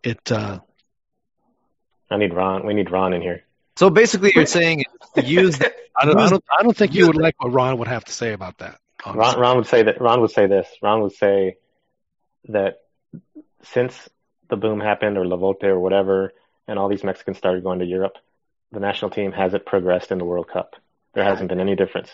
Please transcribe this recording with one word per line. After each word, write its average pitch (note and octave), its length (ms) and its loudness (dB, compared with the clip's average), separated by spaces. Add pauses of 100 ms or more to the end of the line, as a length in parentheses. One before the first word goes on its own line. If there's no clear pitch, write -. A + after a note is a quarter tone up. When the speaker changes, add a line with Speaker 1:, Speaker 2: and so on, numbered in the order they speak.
Speaker 1:
it, - 300 -6
uh, G#2 280 -6 (1500)
Speaker 2:
I G#2 60 -4
need G2+ 160 0
Ron. F#2+ 320 -2
We G#2 80 -4
need G2+ 180 -2
Ron F#2 220 -2
in F2 80 -4
here. F2+ 240 -8 (320)
Speaker 3:
So F#3+ 140 6
basically, G3+ 440 4
you're D#3+ 120 6
saying E3 380 0 (380)
use D#3+ 360 2
the - 160 -2 (120)
Speaker 1:
<laughs> - 100 -10
I C#3 100 2
don't, D3+ 100 4
I - 60 4
Speaker 3:
use E3 80 4
Speaker 1:
don't, F#3+ 140 0 (140)
I G3 40 2
don't A3+ 120 4
think D#3 200 0
you F#3+ 60 0
Speaker 3:
use F3 80 8
Speaker 1:
would D#3 80 2
Speaker 3:
the D#3+ 60 0
Speaker 1:
like D#3+ 200 0
what B2 100 -4
Ron B2+ 260 0
would A2+ 100 -6
have A#2+ 180 -8
to - 60 -16
say A2+ 200 -6
about F#2 260 -12
that, - 220 -18 (240)
Speaker 2:
Ron, G2 140 -8
Speaker 1:
honestly. A#2+ 240 2
Speaker 2:
Ron B2+ 160 4
would A2 80 0
say A#2 160 4
that, G#2+ 180 2
Ron B2 220 2
would A2 80 2
say G2+ 160 4
this. F#2+ 220 2 (120)
Ron G#2+ 220 0
would G2+ 100 -4
say G2 460 0 (880)
that G2 300 -2 (840)
since - 460 -6 (400)
the A2+ 80 -4
boom G#2+ 240 -4
happened, G#2 380 -2
or F#2 80 -2
La F2+ 100 -2
Volpe F#2+ 280 -2
or F#2+ 140 2
whatever, F#2+ 540 0 (340)
and G#2 120 -6
all G2 100 -2
these G2+ 160 -4
Mexicans F#2+ 320 -8
started F#2 260 -2
going F2+ 180 -4
to F2+ 40 -4
Europe, F#2 320 -4 (560)
the G2+ 80 -12
national G2+ 300 -6
team G2 220 -6
hasn't F#2+ 340 -4
progressed F2+ 440 -2
in G2 60 -4
the F2 80 -6
World F2 240 -6
Cup. - 280 -10 (360)
There G2+ 120 -2
hasn't F#2+ 260 -2
been F2+ 100 -4
any G2 160 0
difference. F#2+ 380 -4